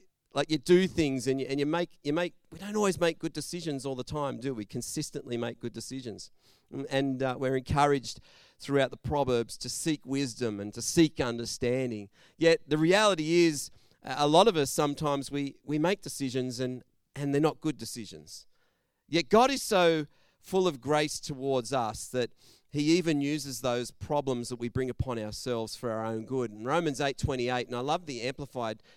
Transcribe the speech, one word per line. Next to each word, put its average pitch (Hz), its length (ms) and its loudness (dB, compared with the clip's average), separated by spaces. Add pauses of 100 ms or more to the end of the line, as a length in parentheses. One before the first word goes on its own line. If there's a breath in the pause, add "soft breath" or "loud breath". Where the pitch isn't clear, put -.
(320)
like 147 180 0
you 156 80 2
do 180 280 6
things 135 400 0
and 135 140 2
you, 131 80 -4
and 139 120 -2
you 143 60 2
make, 165 240 -2 (120)
you 143 100 -2
make, 175 220 0 (160)
we 160 80 -16
don't 202 180 -6
always 196 240 2
make 165 180 2
good 160 140 -4
decisions 151 540 -6
all 135 80 -4
the 123 100 -6
time, 139 340 -4
do 131 160 -4
we? 107 100 -6
Consistently 127 720 -8
make 117 240 -4
good 120 120 -8
decisions. 117 580 -12 (420 soft breath)
And, 135 180 -8
and, 135 320 0
uh, 127 160 -2
we're 131 180 0
encouraged 139 640 2 (380 soft breath)
throughout 139 320 2
the - 60 -14
Proverbs 127 640 0
to - 100 -10
seek - 360 -4
wisdom 123 560 -2
and 104 140 -8
to 120 80 -10
seek 160 380 4
understanding. 120 880 -4 (260 soft breath)
Yet 165 300 6
the 151 120 0
reality 170 680 4
is, 151 240 0 (320 soft breath)
a 143 260 0
lot 175 200 8
of 185 80 4
us 143 140 2
sometimes 147 600 0
we, 143 340 -4
we 151 140 -2
make 175 220 2
decisions 127 600 -4
and, 131 220 -6 (320)
and 143 200 -2
they're 143 60 4
not 151 200 2
good 151 160 -2
decisions. 95 680 -14 (640)
Yet 165 200 -2
God 240 220 6
is 269 120 -2
so 165 440 4 (340)
full 185 260 0
of 143 140 -2
grace 151 400 0
towards 131 520 -2
us 117 340 -2
that 123 240 -2 (400 soft breath)
he 151 260 4
even 160 240 2
uses 139 400 -4
those 123 300 -2
problems 135 580 -4
that 123 120 -10
we 120 80 -4
bring 127 200 -2
upon 123 300 -4
ourselves 110 560 -4
for 120 160 -6
our 110 140 -4
own 113 200 -4
good. 120 280 -4
In 107 120 -12
Romans 151 360 0
eight 139 180 -2
twenty-eight, 123 480 -2
and 120 100 -6
I 120 40 -4
love 160 260 -2
the 123 160 -10
Amplified 127 600 -6 (140 soft breath)